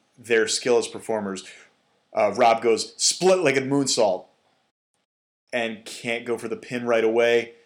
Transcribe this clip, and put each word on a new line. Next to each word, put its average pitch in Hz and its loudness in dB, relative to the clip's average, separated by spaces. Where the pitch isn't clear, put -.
their 113 2
skill 120 0
as 110 -2
performers. 101 -8
Uh, 104 2
Rob 113 4
goes 113 0
split-legged 170 2
moonsault 127 0
and 113 -6
can't 120 -8
go 120 -4
for 117 -10
the 110 -8
pin 123 -10
right 117 2
away. 117 2